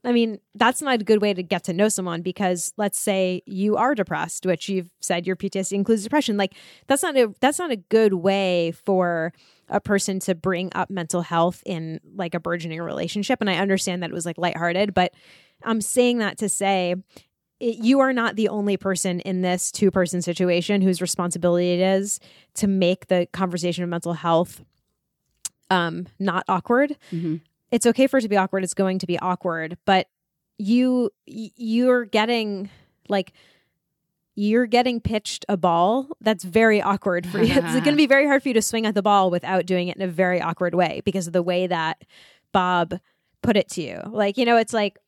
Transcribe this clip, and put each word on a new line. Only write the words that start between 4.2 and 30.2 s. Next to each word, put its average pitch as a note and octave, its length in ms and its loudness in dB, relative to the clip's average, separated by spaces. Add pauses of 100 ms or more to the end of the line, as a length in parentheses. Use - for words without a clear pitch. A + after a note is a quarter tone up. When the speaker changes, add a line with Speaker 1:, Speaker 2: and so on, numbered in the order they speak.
Speaker 1:
which F3+ 240 -2
you've F#3 220 -4 (100)
said F3 260 -4
your F#3 100 -2
P G3+ 120 -6
T F#3+ 120 -4
S F#3 100 -6
D G3+ 60 -4
includes G3+ 260 2
depression. A#3 340 -2
Like, G3 180 -2 (340)
that's C#4 160 2
not D#4 120 -2
a, A3+ 240 4
that's C#4 180 2
not F4 120 -4
a A#3+ 60 -2
good G#3+ 380 2
way F3+ 580 0 (120)
for F3 480 0 (360)
a G3+ 120 -2
person G3 380 -2
to F#3 160 -2
bring F3+ 400 -4
up - 160 -2
mental F3 320 -4
health E3+ 420 0
in, D#3+ 360 -6 (160)
like, F3 180 -6
a E3+ 60 -2
burgeoning E3+ 420 -6
relationship. F3 580 -4
And G#3 80 0
I F#3 80 0
understand F#3+ 460 0
that E3+ 80 -8
it - 20 -10
was, E3+ 140 -8
like, E3 100 -8
lighthearted, F3 560 -2
but F3+ 220 2 (480)
I'm A3+ 180 -2
saying A#3+ 380 2
that G#3 200 -2
to G#3+ 120 -4
say F#3 460 0 (640)
it, A#3 180 -2
you A#3+ 220 4
are C4 120 4
not A#3 220 -2
the G#3+ 140 0
only G3+ 280 -2
person F3+ 440 -2
in F#3 220 -4
this F3+ 280 -2
two-person F3+ 500 0
situation F3+ 640 0
whose F#3 180 2
responsibility F3 720 0
it F3 60 0
is F#3+ 380 0 (360)
to - 120 0
make F#3 400 2
the F3+ 260 0
conversation F3 520 -2
of F3 40 -4
mental E3+ 260 -4
health, E3 480 0 (1080)
um, F3 380 0 (100)
not F#3 300 -2
awkward. B3 480 0 (160)
Speaker 2:
Mm-hmm. E3 240 -4 (340)
Speaker 1:
It's A#3+ 160 0
okay B3 220 4
for C4+ 100 2
it B3 40 2
to A3+ 60 -6
be G3+ 80 0
awkward. F#3+ 280 0
It's F3+ 100 -8
going F#3+ 240 0
to F#3+ 80 -4
be F3 140 -2
awkward, E3+ 680 -4
but F#3+ 220 2 (500)